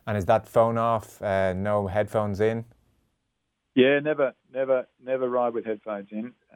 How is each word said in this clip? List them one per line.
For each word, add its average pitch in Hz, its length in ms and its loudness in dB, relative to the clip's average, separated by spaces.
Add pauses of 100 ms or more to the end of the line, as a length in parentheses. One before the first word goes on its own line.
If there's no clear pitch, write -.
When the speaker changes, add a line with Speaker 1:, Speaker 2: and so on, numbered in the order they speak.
Speaker 1:
And 107 120 -2
is 95 80 -2
that 110 220 2
phone 113 300 2
off, 113 460 -2
uh, 95 300 2
no 101 340 0
headphones 104 520 -2
in? 113 260 0 (1120)
Speaker 2:
Yeah, 135 240 6
never, 143 340 -2 (200)
never, 131 340 0 (160)
never 131 240 -2
ride 123 280 0
with 110 100 -4
headphones 104 460 -8
in. 110 220 -8 (220)